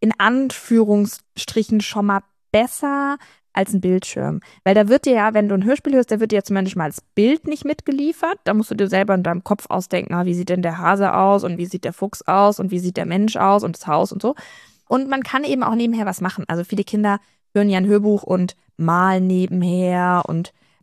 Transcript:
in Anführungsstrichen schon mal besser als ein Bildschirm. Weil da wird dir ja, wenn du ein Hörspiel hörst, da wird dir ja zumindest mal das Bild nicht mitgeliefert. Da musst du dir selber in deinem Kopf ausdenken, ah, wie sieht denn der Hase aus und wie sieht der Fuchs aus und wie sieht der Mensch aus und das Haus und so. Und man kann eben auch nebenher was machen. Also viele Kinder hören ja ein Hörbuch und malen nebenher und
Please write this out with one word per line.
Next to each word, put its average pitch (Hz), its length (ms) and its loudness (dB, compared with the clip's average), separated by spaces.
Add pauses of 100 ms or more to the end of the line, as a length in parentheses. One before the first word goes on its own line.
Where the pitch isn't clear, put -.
in 220 160 0
Anführungsstrichen 220 1700 0
schon 208 240 -4
mal 196 140 0 (300)
besser 277 680 0 (360)
als 196 180 -2
ein 190 80 2
Bildschirm. 180 600 -2 (220)
Weil 196 140 4
da 208 120 4
wird 262 160 4
dir 262 100 4
ja, 220 200 2
wenn 208 140 2
du 202 80 0
ein 190 80 2
Hörspiel 277 300 0
hörst, 247 180 2
da 214 80 0
wird 220 100 -2
dir 214 60 0
ja 196 80 0
zumindest 190 320 -2
mal 156 140 -4
das - 100 -14
Bild 262 480 0
nicht 294 160 -6
mitgeliefert. 302 800 -4
Da 208 100 0
musst 214 160 0
du 220 60 -6
dir 196 120 0
selber 196 260 0
in 185 100 0
deinem 175 180 -4
Kopf - 260 -4
ausdenken, - 460 -4
ah, 180 120 0
wie 175 80 0
sieht 180 160 -4
denn 180 120 0
der 170 160 -4
Hase 190 340 2
aus 196 300 4
und 175 160 -4
wie 175 80 -6
sieht 185 160 -8
der 160 100 -6
Fuchs - 300 -8
aus 202 380 4
und 190 100 -2
wie 180 80 -2
sieht 180 180 -4
der 170 100 -4
Mensch 208 300 0
aus 202 280 2
und 165 120 -4
das - 120 -16
Haus 165 240 0
und - 100 -8
so. 254 140 -2 (500)
Und 269 220 -2
man 269 160 -4
kann 269 180 -4
eben 269 220 -2
auch 220 100 0
nebenher 233 320 0
was 185 140 -6
machen. 180 260 -6
Also 170 160 -4
viele 196 220 -4
Kinder 208 340 0 (340)
hören 202 180 2
ja 185 80 2
ein 185 80 2
Hörbuch 208 360 2
und 185 320 -2 (220)
malen 185 500 2
nebenher 180 1000 0
und 165 240 -4 (300)